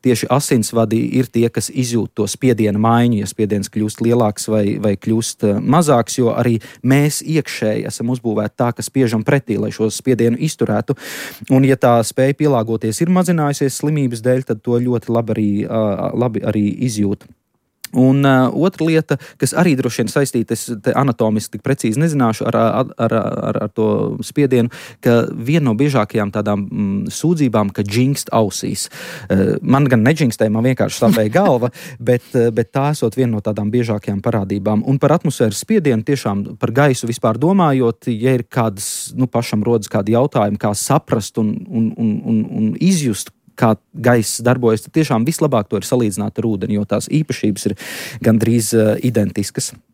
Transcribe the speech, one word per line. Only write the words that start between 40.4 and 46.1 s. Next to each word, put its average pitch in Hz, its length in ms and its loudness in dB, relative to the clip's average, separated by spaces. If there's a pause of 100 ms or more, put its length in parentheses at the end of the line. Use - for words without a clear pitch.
kā 104 160 0
saprast - 640 -2
un, 107 160 0 (160)
un, 113 240 0
un, 113 180 0 (140)
un, 110 180 0 (160)
un 110 100 2 (120)
izjust, 156 480 0 (280)
kā 113 160 4 (340)
gaiss 117 360 2
darbojas, 120 400 2
tad - 120 -20
tiešām 135 320 2
vislabāk 143 420 0
to 104 100 -2
ir - 80 -10
salīdzināt 107 520 -2